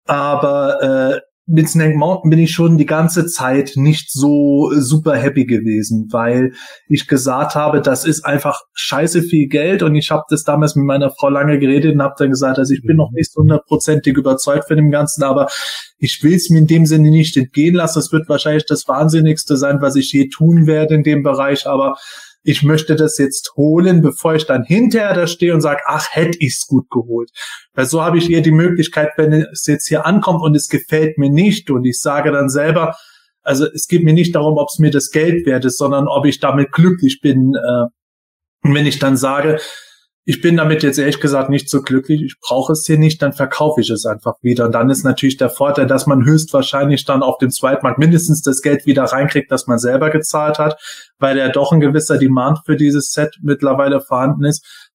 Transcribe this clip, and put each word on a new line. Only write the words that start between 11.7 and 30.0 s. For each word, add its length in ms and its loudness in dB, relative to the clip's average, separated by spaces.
und 80 2
hab 140 -4
dann 140 0
gesagt, 280 0
also 160 0
ich 80 -4
bin 140 0
noch 160 0
nicht 200 -4
so 100 0
hundertprozentig 720 2
überzeugt 500 0
von 100 0
dem 140 4
Ganzen, 320 -2
aber 240 0
ich 240 -4
will's 280 2
mir 80 6
in 80 6
dem 180 4
Sinne 260 4
nicht 260 2
entgehen 400 2
lassen. 240 -2
Das 120 -6
wird 160 0
wahrscheinlich 380 0
das 220 -4
Wahnsinnigste 680 2
sein, 240 0
was 140 0
ich 180 -2
je 160 2
tun 380 4
werde 300 2
in 80 2
dem 180 0
Bereich, 460 -2
aber 260 -2
ich 140 0
möchte 320 2
das 240 0
jetzt 380 -4
holen, 460 4
bevor 340 0
ich 100 -2
dann 160 0
hinterher 520 0
da 120 0
stehe 260 -2
und 100 2
sag, 220 -2
„Ach, 280 -4
hätt 260 0
ich's 300 -4
gut 220 -2
geholt.“ 400 -4
Weil 120 -2
so 160 -2
habe 160 0
ich 120 0
eher 100 2
die 120 2
Möglichkeit, 640 0
wenn 160 2
es 340 -2
jetzt 220 -2
hier 180 -2